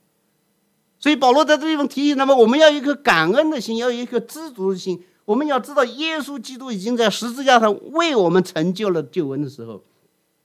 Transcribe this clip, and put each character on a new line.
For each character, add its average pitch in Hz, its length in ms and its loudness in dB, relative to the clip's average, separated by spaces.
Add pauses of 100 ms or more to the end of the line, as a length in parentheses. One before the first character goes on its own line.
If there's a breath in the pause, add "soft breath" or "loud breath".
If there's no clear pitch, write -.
(1000)
所 285 100 0
以 302 60 2
保 247 160 4
罗 294 100 4
在 302 140 4
这 285 100 -6
地 320 120 -2
方 285 100 -2
提 269 160 -4
醒 294 100 2
他 269 120 0
们， 269 100 4
我 233 100 6
们 247 120 2
要 311 100 8
有 294 80 4
一 285 60 -6
颗 285 120 -2
感 170 380 2
恩 302 160 2
的 311 100 -4
心， 226 200 -6
要 247 120 -2
有 240 80 -6
一 247 60 -8
颗 240 160 -4
知 311 300 -16
足 190 200 -4
的 190 80 -4
心。 175 240 -8 (220 soft breath)
我 208 100 -2
们 285 120 0
要 277 120 0
知 294 160 -8
道， 277 80 2
耶 302 380 -4
稣 277 180 -12
基 254 200 -16
督 262 120 -12
已 220 60 -6
经 208 180 -4
在 226 140 2
十 226 220 -4
字 254 120 -10
架 262 160 6
上 214 160 2 (180)
为 320 220 0
我 190 140 2
们 180 160 2
成 170 300 -4
就 208 160 -4
了 165 120 -2
救 147 280 -6
恩 135 100 -6
的 147 80 -6
时 117 160 -16
候， 110 180 -16 (640)